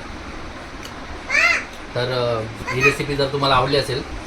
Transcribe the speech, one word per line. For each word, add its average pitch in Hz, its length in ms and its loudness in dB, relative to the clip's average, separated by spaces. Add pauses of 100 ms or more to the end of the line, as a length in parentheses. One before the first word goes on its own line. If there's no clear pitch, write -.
(2000)
तर, 123 160 0
अ, 120 640 -2
ही 127 80 2
रेसिपी 143 340 4
जर 139 180 4
तुम्हाला 139 220 4
आवडली 139 220 6
असेल 135 260 0 (240)